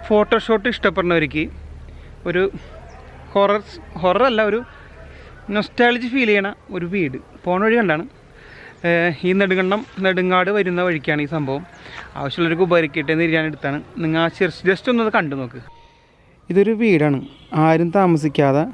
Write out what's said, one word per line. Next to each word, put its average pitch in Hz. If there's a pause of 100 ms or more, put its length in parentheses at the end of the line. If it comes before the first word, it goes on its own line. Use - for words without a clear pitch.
ഫോട്ടോഷൂട്ട് 214
ഇഷ്ടപ്പെടുന്നവർക്ക് 165 (840)
ഒരു 180 (920)
ഹൊറർ, 202 (440)
ഹൊറർ 185
അല്ല, 220 (100)
ഒരു 214 (1000)
നൊസ്റ്റാൾജി 240
ഫീൽ 247
ചെയ്യണ 202 (280)
ഒരു 175
വീട്. 151 (280)
പോണ 180
വഴി 220
കണ്ടാണ്. 170 (840)
ഏഹ്, 170 (180)
ഈ 180
നെടുങ്കണ്ടം 190 (240)
നെടുങ്ങാട് 185
വരുന്ന 180
വഴിക്കാണ് 151
ഈ -
സംഭവം. 143 (580)
ആവശ്യമുള്ളവർക്ക് 165
ഉപകരിക്കട്ടെ 160
എന്ന് 165
ഞാൻ 160
എടുത്താണ്. 147 (240)
നിങ്ങൾ 160
ആ - (120)
just, 180 (100)
just 190
ഒന്ന് 226
കണ്ടു 147
നോക്ക്. 123 (880)
ഇതൊരു 196
വീടാണ്, 151 (460)
ആരും 165
താമസിക്കാതെ 151